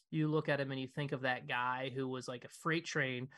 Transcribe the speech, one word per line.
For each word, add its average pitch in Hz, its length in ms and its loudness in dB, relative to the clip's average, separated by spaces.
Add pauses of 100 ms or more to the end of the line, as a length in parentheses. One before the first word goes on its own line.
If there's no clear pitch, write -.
you 156 180 2
look 151 220 2
at 143 100 4
him 135 120 -2
and 131 100 -4
you 127 60 -4
think 143 240 -2
of 131 100 -2
that 127 260 0
guy 127 480 0
who 131 120 0
was 127 200 -4
like 123 160 -8
a - 60 -14
freight 165 360 0
train, 131 420 0 (100)